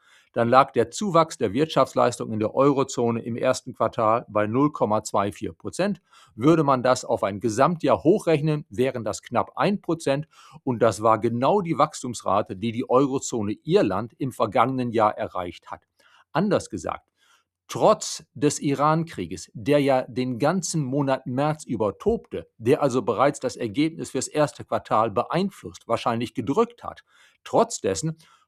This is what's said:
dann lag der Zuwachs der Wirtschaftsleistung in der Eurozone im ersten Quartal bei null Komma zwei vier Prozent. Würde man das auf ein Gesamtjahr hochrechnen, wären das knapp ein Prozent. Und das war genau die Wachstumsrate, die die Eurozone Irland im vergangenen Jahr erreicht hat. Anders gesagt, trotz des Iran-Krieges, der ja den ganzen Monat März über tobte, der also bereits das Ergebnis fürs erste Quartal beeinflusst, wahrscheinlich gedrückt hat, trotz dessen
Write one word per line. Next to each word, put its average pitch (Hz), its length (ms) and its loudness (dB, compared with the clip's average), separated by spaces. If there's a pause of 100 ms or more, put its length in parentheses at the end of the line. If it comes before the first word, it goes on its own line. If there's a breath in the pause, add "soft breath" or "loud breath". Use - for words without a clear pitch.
(320 soft breath)
dann 117 160 0
lag 127 260 6
der 117 180 0
Zuwachs 165 480 0
der 104 140 -2
Wirtschaftsleistung 123 800 0
in 110 60 -4
der 107 160 -2
Eurozone 127 680 2
im 120 120 -6
ersten 123 380 -2
Quartal 113 560 0
bei 104 160 0
null 135 260 2
Komma 107 320 0
zwei 101 280 -2
vier 95 220 -10
Prozent. 180 500 -4 (320 soft breath)
Würde 156 280 4
man 131 200 2
das 123 200 2
auf 113 200 -2
ein 101 160 -2
Gesamtjahr 123 640 2
hochrechnen, 156 680 2
wären 120 340 -2
das 104 200 -6
knapp 113 320 -2
ein 190 260 0
Prozent. 151 460 -2 (340 loud breath)
Und 120 220 0
das 104 180 4
war 110 180 4
genau 123 420 0
die 165 180 -4
Wachstumsrate, 107 760 -2
die 110 160 -4
die 120 160 -6
Eurozone 123 680 0 (100)
Irland 120 560 0
im 131 120 -6
vergangenen 120 600 0
Jahr 107 260 2
erreicht 92 540 -8
hat. - 100 -16 (500 soft breath)
Anders 175 380 0
gesagt, - 400 -8 (580)
trotz 175 560 0 (120)
des 143 240 0
Iran-Krieges, 147 960 -2
der 139 240 2
ja 135 240 2
den 127 340 -4
ganzen 156 460 -2
Monat 135 420 -2
März 139 400 -2
über 107 320 -2
tobte, 208 500 -4 (120)
der 143 240 2
also 127 180 2
bereits 120 380 2
das 127 160 -6
Ergebnis 139 560 -4
fürs 131 160 -4
erste 147 360 -2
Quartal 113 460 0
beeinflusst, 120 800 -4
wahrscheinlich 117 480 -2
gedrückt 143 480 -2
hat, - 200 -14 (400 soft breath)
trotz 226 380 0
dessen 156 360 -4 (300 soft breath)